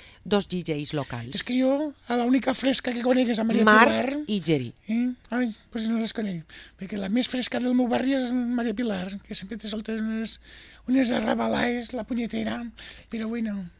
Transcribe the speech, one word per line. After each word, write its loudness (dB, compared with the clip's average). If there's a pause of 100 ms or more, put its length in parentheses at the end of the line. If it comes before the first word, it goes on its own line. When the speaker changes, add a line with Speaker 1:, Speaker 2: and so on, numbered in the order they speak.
(240)
Speaker 1:
dos 2
D -4
Js -4
locals. -6
Speaker 2:
És 0
que 0
jo, 2 (160)
a -2
l'única 2
Fresca 0
que -4
conec 4
és 0
a 0
Maria 4
Speaker 1:
Mar 10
Speaker 2:
Pilar. -2 (100)
Speaker 1:
i 0
Geri. 2 (180)
Speaker 2:
Eh? 0 (240)
Ai, 0 (240)
pues -2
no 0
les -4
conec. -4 (320)
Perquè -8
la -4
més 2
fresca -2
del 0
meu 4
barri 2
és 0
Maria -2
Pilar, -2 (180)
que -12
sempre -8
te -10
soltes -4
unes, -4 (500)
unes 4
arrabalaes, 0
la -6
punyetera. -4 (480)
Però -4
bueno. -4 (140)